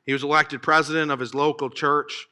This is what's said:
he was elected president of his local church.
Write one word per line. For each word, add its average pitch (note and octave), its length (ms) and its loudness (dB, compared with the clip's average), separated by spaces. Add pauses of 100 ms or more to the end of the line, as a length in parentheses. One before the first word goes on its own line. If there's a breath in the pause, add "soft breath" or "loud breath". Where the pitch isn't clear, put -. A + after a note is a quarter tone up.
he C3+ 80 -2
was C3+ 100 -2
elected D3 400 0
president D#3 480 2
of C3+ 100 -2
his B2 140 -8
local C#3+ 360 0
church. C#3+ 600 -2